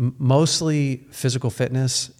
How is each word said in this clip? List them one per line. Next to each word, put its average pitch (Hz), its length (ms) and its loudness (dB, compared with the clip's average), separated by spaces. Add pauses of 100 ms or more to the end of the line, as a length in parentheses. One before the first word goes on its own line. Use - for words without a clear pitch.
m-, 123 180 0
mostly 143 920 2
physical 127 400 -2
fitness 127 680 -2